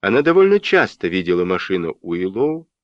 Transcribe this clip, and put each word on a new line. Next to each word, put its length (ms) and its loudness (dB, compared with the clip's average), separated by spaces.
Она 160 2
довольно 380 4
часто 480 0
видела 360 0
машину 560 -4
Уиллоу 720 -4